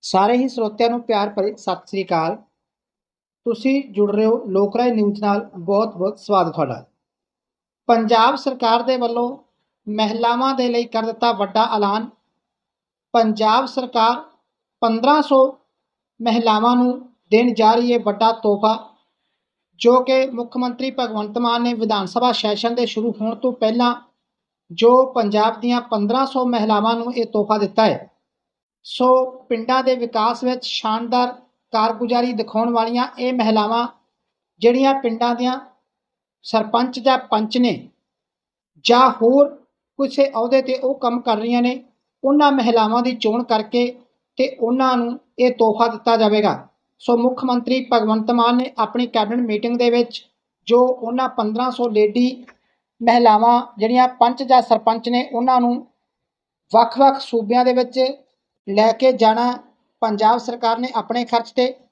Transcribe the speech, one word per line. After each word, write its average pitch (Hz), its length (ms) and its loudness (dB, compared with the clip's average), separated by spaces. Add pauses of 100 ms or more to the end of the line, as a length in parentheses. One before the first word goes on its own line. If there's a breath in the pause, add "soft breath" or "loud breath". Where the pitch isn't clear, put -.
ਸਾਰੇ 202 340 2
ਹੀ 262 100 0
ਸਰੋਤਿਆਂ 233 420 -2
ਨੂੰ 240 120 -4
ਪਿਆਰ 208 280 -2
ਭਰੀ 208 260 -4
ਸਤਿ 180 320 -8
ਸ੍ਰੀ 196 160 -6
ਅਕਾਲ। 170 320 -2 (1080)
ਤੁਸੀਂ 262 440 -2
ਜੁੜ 202 220 0
ਰਹੇ 208 140 0
ਹੋ 226 220 0
ਲੋਕ 202 300 0
ਰਾਏ 247 140 2
ਨਿਊਜ਼ 208 300 -2
ਨਾਲ, 208 340 -2
ਬਹੁਤ 202 400 -2
ਬਹੁਤ 190 240 -6
ਸਵਾਗਤ 180 340 0
ਤੁਹਾਡਾ। 127 300 -6 (1040)
ਪੰਜਾਬ 226 460 2
ਸਰਕਾਰ 240 480 -2
ਦੇ 254 140 -2
ਵੱਲੋਂ 240 400 -4 (500)
ਮਹਿਲਾਵਾਂ 233 680 -2
ਦੇ 247 140 -2
ਲਈ 240 160 -2
ਕਰ 226 200 -6
ਦਿੱਤਾ 226 280 -2
ਵੱਡਾ 202 320 -2 (100)
ਐਲਾਨ। 208 340 -2 (1040)
ਪੰਜਾਬ 220 540 2
ਸਰਕਾਰ 247 540 -2 (600)
ਪੰਦਰਾਂ 233 400 2
ਸੌ 285 200 2 (760)
ਮਹਿਲਾਵਾਂ 226 560 2
ਨੂੰ 247 240 0 (320)
ਦੇਣ 233 220 4
ਜਾ 214 200 4
ਰਹੀ 240 200 2
ਹੈ 240 60 2
ਵੱਡਾ 208 340 0
ਤੋਹਫ਼ਾ, 214 440 0 (1040)
ਜੋ 247 200 6
ਕਿ 262 260 0
ਮੁੱਖ 240 300 -8
ਮੰਤਰੀ 247 340 -6
ਭਗਵੰਤ 220 480 -6
ਮਾਨ 240 220 -2
ਨੇ 240 120 -2
ਵਿਧਾਨ 214 320 -2
ਸਭਾ 240 280 0
ਸੈਸ਼ਨ 226 420 -2
ਦੇ 247 100 -2
ਸ਼ੁਰੂ 226 360 -4
ਹੋਣ 220 140 -4
ਤੋਂ 254 180 -4
ਪਹਿਲਾਂ 240 400 0 (760)
ਜੋ 240 420 6
ਪੰਜਾਬ 214 460 0
ਦੀਆਂ 240 220 0
ਪੰਦਰਾਂ 233 440 -2
ਸੌ 269 200 -4
ਮਹਿਲਾਵਾਂ 220 500 0
ਨੂੰ 233 180 -8
ਇਹ 240 120 -4
ਤੋਹਫ਼ਾ 214 320 -2
ਦਿੱਤਾ 202 280 0
ਹੈ। - 240 -2 (760)
ਸੋ - 220 -2 (420)
ਪਿੰਡਾਂ 247 340 -2
ਦੇ 254 120 0
ਵਿਕਾਸ 233 480 -4
ਵਿੱਚ 254 200 -4
ਸ਼ਾਨਦਾਰ 233 640 -2 (460)
ਕਾਰਗੁਜ਼ਾਰੀ 226 600 0
ਦਿਖਾਉਣ 220 360 -4
ਵਾਲੀਆਂ 233 360 -2 (140)
ਇਹ 254 140 -4
ਮਹਿਲਾਵਾਂ, 220 540 0 (720)
ਜਿਹੜੀਆਂ 262 340 4
ਪਿੰਡਾਂ 240 400 -2
ਦੀਆਂ 247 240 -4 (840)
ਸਰਪੰਚ 233 540 -2
ਜਾਂ 254 180 2 (100)
ਪੰਚ 220 300 -2
ਨੇ 247 140 2 (1120)
ਜਾਂ 247 260 6
ਹੋਰ 269 380 4 (500)
ਕਿਸੇ 277 280 0
ਅਹੁਦੇ 240 340 0
'ਤੇ 254 160 -4
ਉਹ 269 180 -2
ਕੰਮ 247 260 -2
ਕਰ 226 160 0
ਰਹੀਆਂ 240 240 -2
ਨੇ, 247 220 -2 (400)
ਉਹਨਾਂ 285 280 4
ਮਹਿਲਾਵਾਂ 233 520 0
ਦੀ 254 120 -2
ਚੋਣ 233 280 -2
ਕਰਕੇ 233 420 -2 (520)
ਤੇ 262 100 0 (100)
ਉਹਨਾਂ 254 400 0
ਨੂੰ 240 220 -4 (200)
ਇਹ 247 140 4
ਤੋਹਫ਼ਾ 226 340 2
ਦਿੱਤਾ 226 300 0
ਜਾਵੇਗਾ। 208 400 2 (440)
ਸੋ 240 160 0
ਮੁੱਖ 247 280 -2
ਮੰਤਰੀ 247 340 -2 (140)
ਭਗਵੰਤ 220 380 0
ਮਾਨ 240 260 2
ਨੇ 254 220 -2
ਆਪਣੀ 240 280 -2
ਕੈਬਨਿਟ 233 400 -2
ਮੀਟਿੰਗ 220 300 -4
ਦੇ 240 120 2
ਵਿੱਚ 240 340 -2 (440)
ਜੋ 240 140 4
ਉਹਨਾਂ 247 500 -2
ਪੰਦਰਾਂ 233 400 -2
ਸੌ 240 180 -4
ਲੇਡੀ 214 560 0 (560)
ਮਹਿਲਾਵਾਂ 233 600 4 (180)
ਜਿਹੜੀਆਂ 247 300 2
ਪੰਚ 247 340 0
ਜਾਂ 254 180 4
ਸਰਪੰਚ 226 480 0
ਨੇ, 247 160 0
ਉਹਨਾਂ 254 360 0
ਨੂੰ 240 140 0 (960)
ਵੱਖ-ਵੱਖ 240 500 4
ਸੂਬਿਆਂ 240 440 0
ਦੇ 254 80 2
ਵਿੱਚ 247 260 -2 (680)
ਲੈ 208 260 2
ਕੇ 254 200 2
ਜਾਣਾ 220 380 2 (500)
ਪੰਜਾਬ 220 380 2
ਸਰਕਾਰ 233 400 -4
ਨੇ 247 160 -4
ਆਪਣੇ 233 300 -4
ਖਰਚ 233 240 -2
'ਤੇ। 254 240 -2 (180)